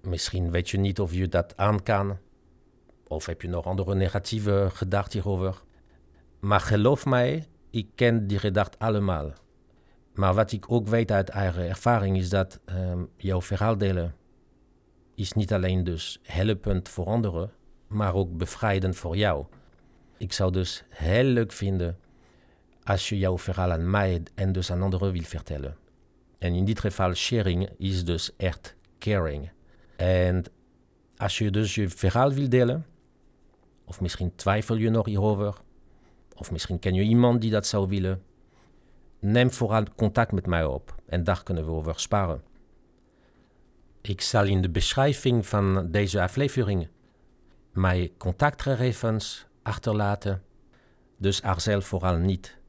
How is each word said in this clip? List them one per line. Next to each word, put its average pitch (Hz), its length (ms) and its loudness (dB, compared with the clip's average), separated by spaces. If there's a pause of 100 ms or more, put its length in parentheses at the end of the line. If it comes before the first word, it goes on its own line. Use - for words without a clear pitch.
Misschien 90 500 -4
weet 87 200 -2
je 98 80 -2
niet 98 220 0
of 85 120 -2
je 92 160 0
dat 85 280 -2
aan 101 260 0
kan. 98 360 -2 (880)
Of 78 200 -6
heb 85 160 -8
je 90 60 -8
nog 87 160 -4
andere 95 300 -2
negatieve 98 760 0
gedachten 98 480 -2
hierover. 95 420 -2 (760)
Maar 101 200 4
geloof 110 440 2
mij, 135 420 2 (240)
ik 110 240 -6
ken 117 320 4
die 101 120 0
gedachten 101 420 0
allemaal. 98 520 0 (800)
Maar 95 220 2
wat 107 180 2
ik 107 200 -4
ook 113 140 2
weet 113 240 2
uit 98 180 2
eigen 90 400 -2
ervaring 98 480 2
is 90 120 0
dat, 95 360 -2
ehm, 90 400 -4 (120)
jouw 92 260 -2
verhaal 104 360 0
delen 90 360 0 (1000)
is - 180 -6
niet 104 200 0
alleen 92 320 2
dus 85 380 -6
helpend 95 680 -2
voor 85 180 -6
anderen, 101 460 -2 (340)
maar 104 280 -2
ook 87 220 -2
bevrijdend 92 600 -2
voor 85 200 -6
jou. 90 280 0 (720)
Ik 92 160 -8
zou 92 200 0
dus 92 360 -4
heel 95 360 0
leuk 120 280 2
vinden 90 460 -2 (840)
als - 260 0
je 104 100 -2
jouw 92 200 0
verhaal 90 320 -2
aan 85 200 0
mij 95 320 2 (120)
en 95 180 0
dus 90 180 -2
aan 90 120 -2
anderen 95 300 0
wil 87 100 -4
vertellen. 73 540 -8 (640)
En 87 160 -2
in 92 100 2
dit 110 160 0
geval 92 340 0
sharing 95 640 0
is 92 260 -2
dus 85 320 -4
echt - 400 -6 (220)
caring. 82 520 -2 (460)
En 90 480 2 (720)
als - 220 -2
je 107 120 2
dus 104 240 0
je 101 140 0
verhaal 120 440 2
wil 139 160 0
delen, 123 380 4 (960)
of - 160 -12
misschien 90 340 -4
twijfel 107 420 0
je 110 140 2
nog 110 160 2
hierover, 104 480 0 (800)
of - 160 -12
misschien 87 280 -4
ken 92 160 0
je 95 80 4
iemand 120 380 6
die 110 100 0
dat 104 160 0
zou 98 220 0
willen, 95 340 -2 (1000)
neem 120 300 4
vooral 110 340 2 (120)
contact 113 360 2
met 95 140 -2
mij 85 180 2
op 69 300 -6 (120)
en 87 180 -2
daar 90 180 0
kunnen 82 220 -4
we 80 60 -6
over 80 300 -4
sparren. 92 420 -2 (1600)
Ik 98 200 -6
zal 104 240 2
in 98 160 4
de 92 100 2
beschrijving 123 760 2
van 95 440 2
deze 101 300 0
aflevering 101 680 0 (840)
mijn 90 440 0
contactgegevens 117 1300 -2 (160)
achterlaten, 104 800 -2 (720)
dus 98 260 0
aarzel 98 380 0
vooral 92 360 0
niet. 90 420 -2 (100)